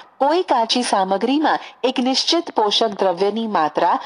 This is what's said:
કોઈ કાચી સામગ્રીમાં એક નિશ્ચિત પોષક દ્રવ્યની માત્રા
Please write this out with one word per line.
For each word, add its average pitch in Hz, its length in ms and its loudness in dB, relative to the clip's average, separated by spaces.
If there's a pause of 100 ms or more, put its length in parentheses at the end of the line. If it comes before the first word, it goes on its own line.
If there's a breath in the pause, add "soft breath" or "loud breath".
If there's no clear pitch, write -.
(180 loud breath)
કોઈ 320 260 2
કાચી 247 400 0
સામગ્રીમાં 196 760 0 (240 loud breath)
એક 254 160 0
નિશ્ચિત 262 520 0
પોષક 214 360 0
દ્રવ્યની 202 600 -2
માત્રા 170 580 0